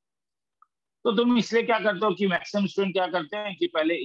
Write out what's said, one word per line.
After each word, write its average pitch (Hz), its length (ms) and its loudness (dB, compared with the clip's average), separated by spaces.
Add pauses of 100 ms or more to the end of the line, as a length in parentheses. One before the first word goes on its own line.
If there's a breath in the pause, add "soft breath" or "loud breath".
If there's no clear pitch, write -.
(1040)
तो 240 120 2
तुम 240 220 4
इसलिए 226 240 2
क्या 226 180 2
करते 202 260 0
हो 175 80 2
कि 196 120 0
maximum 190 400 0
student 196 280 -2
क्या 185 140 0
करते 170 280 -4
हैं 208 200 -8
कि 175 100 -2
पहले 165 280 0 (100)